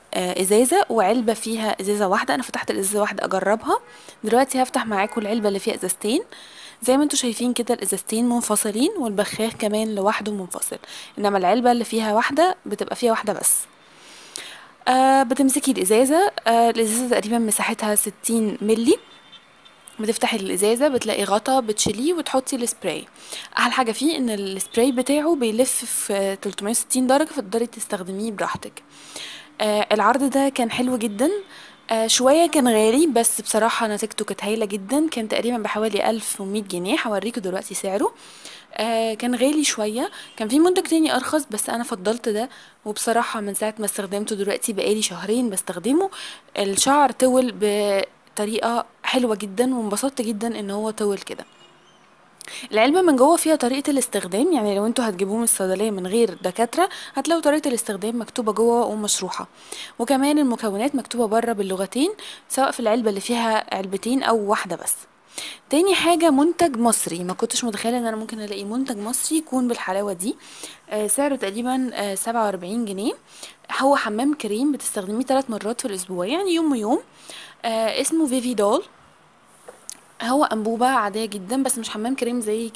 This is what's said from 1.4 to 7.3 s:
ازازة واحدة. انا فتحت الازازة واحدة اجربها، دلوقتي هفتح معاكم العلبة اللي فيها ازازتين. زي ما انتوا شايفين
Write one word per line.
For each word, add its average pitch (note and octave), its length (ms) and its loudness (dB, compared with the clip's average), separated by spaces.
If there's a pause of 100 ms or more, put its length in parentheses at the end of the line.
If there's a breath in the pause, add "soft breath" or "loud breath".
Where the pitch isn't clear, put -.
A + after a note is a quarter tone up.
ازازة G#3 260 0
واحدة. A#3+ 280 0
انا C4 80 -4
فتحت - 280 -6
الازازة G3+ 300 -2
واحدة G#3 240 -2
اجربها، G3+ 540 0 (440 loud breath)
دلوقتي B3+ 400 2
هفتح A#3+ 220 -2
معاكم G#3 360 -2
العلبة G#3 260 0
اللي G3 120 0
فيها - 160 -2
ازازتين. G#3+ 460 -2 (600 loud breath)
زي B3+ 160 4
ما D4 60 6
انتوا C#4+ 140 0
شايفين A#3+ 360 0